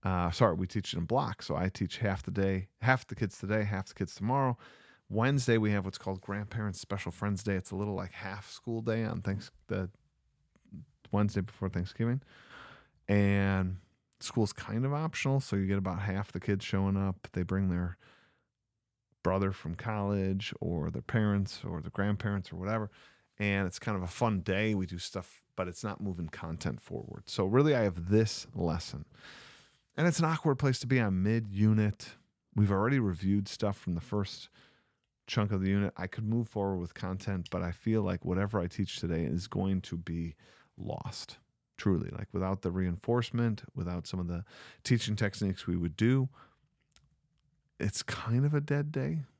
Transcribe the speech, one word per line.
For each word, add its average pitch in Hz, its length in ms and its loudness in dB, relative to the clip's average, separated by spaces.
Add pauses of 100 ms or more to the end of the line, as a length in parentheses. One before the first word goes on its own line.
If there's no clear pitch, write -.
uh, 90 260 2
sorry, 92 240 6
we 92 140 -2
teach - 260 -4
it 85 60 -4
in 85 60 0
blocks. 98 420 -2
So 73 80 -2
I 87 120 2
teach - 300 -2
half 98 240 0
the - 80 -8
day, 98 380 0 (140)
half 127 260 4
the - 80 -10
kids - 240 -4
today, 104 240 0
half 101 240 -2
the - 80 -18
kids 92 180 -4
tomorrow. 127 420 0 (540)
Wednesday, 123 480 4
we 107 140 4
have 101 120 2
what's 95 140 -6
called 95 240 -4
Grandparents 104 580 -4
Special 98 320 -6
Friends 101 300 -2
Day. 98 140 0
It's 95 160 -4
a 98 40 -6
little, 101 200 -2
like, 92 160 -6
half 98 400 -10
school 113 300 -6
day 113 220 0
on 90 180 -4
thanks-, 98 280 -4 (160)
the 95 240 -2 (1200)
Wednesday 101 300 2
before - 280 -4
Thanksgiving. 113 520 -2 (880)
And 98 680 4 (420)
school's - 340 0
kind 117 320 -4
of 139 80 -2
optional, 147 460 0
so - 160 -2
you 98 100 2
get 98 140 2
about 95 220 -2
half 98 300 -2
the 92 80 -6
kids 98 240 0
showing 98 320 2
up. 98 380 -2
They 92 80 0
bring 95 280 2
their 87 280 0 (1300)
brother 95 280 4
from 85 220 -6
college 101 880 -2
or 82 300 -2
their - 100 -6
parents 104 640 0
or 87 160 -6
their 82 80 -8
grandparents 101 640 -2
or 85 40 -10
whatever. 104 340 -4 (480)
And 101 260 2
it's 87 140 -6
kind 104 180 -4
of 92 60 -2
a 90 40 -4
fun 104 340 0
day. 104 340 0
We 92 100 0
do 85 140 -8
stuff, - 440 -10 (120)
but 92 120 -4
it's 87 160 -10
not 104 160 -6
moving 87 300 -4
content - 500 -6
forward. - 480 -10
So - 180 0
really, 135 280 6
I 123 80 4
have 85 280 0
this 107 440 4
lesson. 85 520 -2 (920)
And 156 100 4
it's 170 120 2
an 165 60 4
awkward 156 340 2
place 135 200 2
to - 80 -6
be 127 120 4
on 95 240 2
mid-unit. 107 920 2 (400)
We've 101 160 6
already 113 280 4
reviewed 98 480 2
stuff 101 300 -2
from 87 180 -4
the 82 60 -2
first - 480 -4 (760)
chunk 104 260 0
of 98 100 2
the 95 80 4
unit. 101 280 2
I 92 80 -6
could 107 200 -6
move 113 220 0
forward 98 300 0
with 87 160 -6
content, 92 560 -4
but 90 140 -2
I 87 80 -2
feel 110 320 0
like 92 200 -2
whatever 101 360 0
I 87 80 -2
teach - 300 -4
today 85 260 0
is 80 240 -2
going 95 340 0
to - 160 -8
be 82 380 -6 (420)
lost, - 600 -10 (380)
truly. 92 340 4
Like, - 220 -10
without 95 280 -2
the 90 100 0
reinforcement, 113 920 0 (120)
without 87 300 -4
some 92 140 -6
of 87 80 -2
the 87 180 -4 (380)
teaching 110 320 2
techniques 98 500 -2
we 87 120 0
would 85 180 -2
do, 131 340 4 (1500)
it's - 240 0
kind 120 420 2
of 147 80 4
a 147 80 4
dead 147 300 0
day. 147 320 -2 (160)